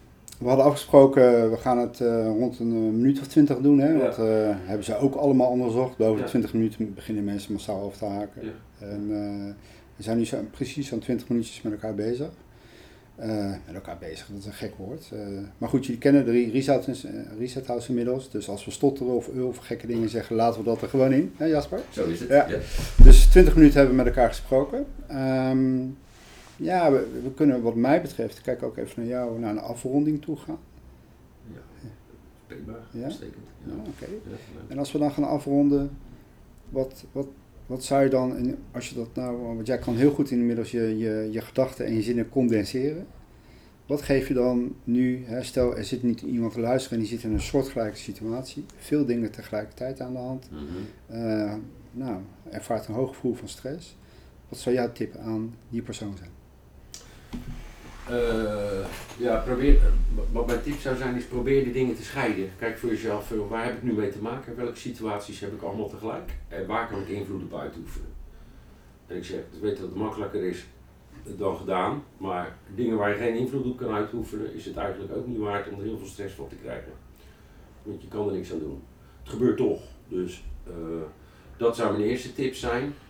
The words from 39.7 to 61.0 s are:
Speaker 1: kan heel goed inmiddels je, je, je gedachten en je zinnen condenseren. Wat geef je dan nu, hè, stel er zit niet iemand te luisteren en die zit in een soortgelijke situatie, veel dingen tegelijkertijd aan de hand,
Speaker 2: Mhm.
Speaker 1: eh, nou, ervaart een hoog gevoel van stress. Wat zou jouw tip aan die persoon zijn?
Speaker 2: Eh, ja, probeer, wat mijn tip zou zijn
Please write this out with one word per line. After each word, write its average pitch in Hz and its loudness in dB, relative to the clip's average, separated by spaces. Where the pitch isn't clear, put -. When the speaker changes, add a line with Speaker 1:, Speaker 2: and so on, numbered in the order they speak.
Speaker 1:
kan 120 -2
heel 139 6
goed 143 0
inmiddels 120 0
je, 113 0
je, 110 -2
je 110 -4
gedachten 131 -2
en 113 -4
je 110 0
zinnen 117 -2
condenseren. 131 0
Wat 143 -4
geef 135 0
je 143 -2
dan 123 0
nu, 127 0
hè, 120 -6
stel 123 0
er 110 -6
zit 117 -6
niet 117 0
iemand 117 -4
te 120 -8
luisteren 120 -2
en 110 -2
die 107 -6
zit 113 -8
in 110 -2
een 104 0
soortgelijke 123 -2
situatie, 117 -10
veel 147 0
dingen 120 -2
tegelijkertijd 123 -10
aan 127 -10
de 127 -8
hand, 127 -10
Speaker 2:
Mhm. 76 -14
Speaker 1:
eh, 107 -2
nou, 120 -8
ervaart - -6
een 110 -8
hoog 127 -2
gevoel - -4
van 110 -12
stress. - -14
Wat - -16
zou 123 0
jouw 120 -2
tip - -8
aan 113 -8
die 117 -6
persoon 107 -10
zijn? 87 -18
Speaker 2:
Eh, 107 -2
ja, 117 0
probeer, 131 6
wat 120 -2
mijn 160 0
tip 143 -6
zou 175 -4
zijn 127 -4